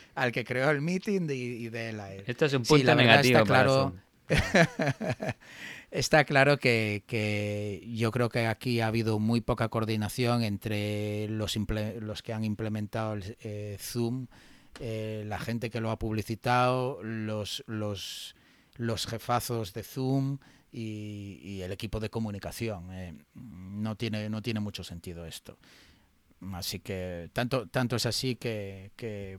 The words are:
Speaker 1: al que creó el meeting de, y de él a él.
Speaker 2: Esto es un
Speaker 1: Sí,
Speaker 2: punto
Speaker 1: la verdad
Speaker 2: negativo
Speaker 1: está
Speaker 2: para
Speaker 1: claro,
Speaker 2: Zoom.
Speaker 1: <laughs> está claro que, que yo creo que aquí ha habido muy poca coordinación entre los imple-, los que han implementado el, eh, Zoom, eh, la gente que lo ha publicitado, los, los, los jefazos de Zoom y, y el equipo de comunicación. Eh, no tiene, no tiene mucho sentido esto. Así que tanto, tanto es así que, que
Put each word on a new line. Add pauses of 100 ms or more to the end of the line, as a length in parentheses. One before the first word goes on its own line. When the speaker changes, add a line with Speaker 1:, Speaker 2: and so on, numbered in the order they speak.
(140)
Speaker 1:
al
que
creó
el
meeting
de,
y
de
él
a
él.
Speaker 2:
Esto
es
un
Speaker 1:
Sí,
Speaker 2:
punto
Speaker 1:
la
verdad
Speaker 2:
negativo
Speaker 1:
está
Speaker 2:
para
Speaker 1:
claro, (160)
Speaker 2:
Zoom. (300)
Speaker 1:
<laughs> (560)
está
claro
que,
que
yo
creo
que
aquí
ha
habido
muy
poca
coordinación
entre
los
imple-,
los
que
han
implementado
el,
eh,
Zoom, (520)
eh,
la
gente
que
lo
ha
publicitado,
los,
los, (420)
los
jefazos
de
Zoom (320)
y,
y
el
equipo
de
comunicación.
Eh, (220)
no
tiene,
no
tiene
mucho
sentido
esto. (920)
Así
que
tanto,
tanto
es
así
que,
que